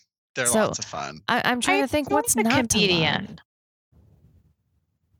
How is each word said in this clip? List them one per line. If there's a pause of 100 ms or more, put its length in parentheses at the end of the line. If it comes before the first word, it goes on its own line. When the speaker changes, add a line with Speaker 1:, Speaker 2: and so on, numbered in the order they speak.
(340)
Speaker 1:
They're
Speaker 2:
So,
Speaker 1:
lots
of
fun.
Speaker 2:
I,
I'm
trying
Speaker 3:
I
Speaker 2:
to
think
Speaker 3:
enjoy
Speaker 2:
what's
Speaker 3:
the
Speaker 2:
not
to
love.
Speaker 3:
comedian. (1800)